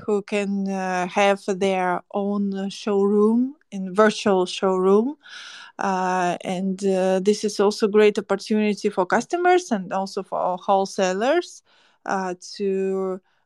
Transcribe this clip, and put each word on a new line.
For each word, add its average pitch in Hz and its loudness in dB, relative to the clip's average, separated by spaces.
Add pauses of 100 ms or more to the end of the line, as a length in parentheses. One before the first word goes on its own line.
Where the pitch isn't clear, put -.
who 208 0
can, 196 -4
uh, 185 -2
have 196 2
their 185 0 (120)
own 202 -2
showroom, 208 2 (160)
in 190 -8
virtual 202 4
showroom. 196 2 (600)
Uh, 185 0
and, 190 -4
uh, 190 2
this 208 0
is 208 -4
also 208 2
great 214 6
opportunity 208 -2
for 190 -2
customers 349 2
and 190 -4
also 190 -4
for 175 -4
wholesalers, 196 -2 (440)
uh, 190 -4 (220)
to 190 -4 (260)